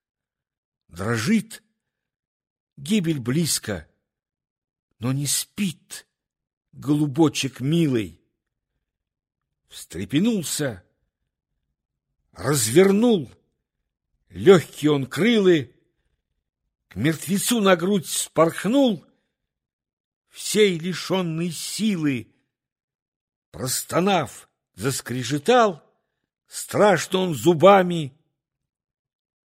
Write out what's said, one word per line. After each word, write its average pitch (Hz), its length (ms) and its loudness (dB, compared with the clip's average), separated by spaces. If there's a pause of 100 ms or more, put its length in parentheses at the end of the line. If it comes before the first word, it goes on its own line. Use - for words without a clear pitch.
(920)
Дрожит, 113 720 -2 (1120)
гибель 160 420 -2
близко, 117 680 -4 (1120)
но 123 140 -4
не 139 140 -4
спит - 800 -8 (680)
голубочек 143 880 -2
милый. 131 600 -2 (1500)
Встрепенулся, 143 1160 -4 (1500)
развернул, 160 1000 2 (1000)
лёгкие 147 640 4
он 139 140 0
крылы, 180 680 2 (1120)
к - 80 -16
мертвецу 160 680 -2
на 190 120 6
грудь 180 320 -2
спорхнул, 190 1000 0 (1200)
всей 196 500 0
лишённой 170 720 -4
силы. 156 800 -4 (1200)
Простонав, 143 1000 -4 (260)
заскрежетал, 139 1080 -2 (640)
страшно 185 760 0
он 180 140 -2
зубами, 170 840 4 (1300)